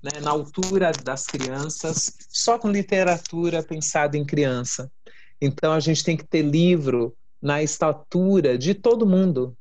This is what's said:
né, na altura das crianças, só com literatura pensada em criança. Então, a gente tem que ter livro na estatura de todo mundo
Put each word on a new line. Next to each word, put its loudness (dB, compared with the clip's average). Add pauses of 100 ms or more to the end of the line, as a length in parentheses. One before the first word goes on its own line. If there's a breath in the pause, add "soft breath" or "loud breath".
né, -8
na -4
altura 0 (140)
das -6
crianças, -6 (120)
só 0
com -2
literatura 0
pensada -2
em 0
criança. -2 (500 soft breath)
Então, 0
a 2
gente 0
tem 0
que -8
ter 0
livro 2 (260)
na -2
estatura 2
de 0
todo 4
mundo 2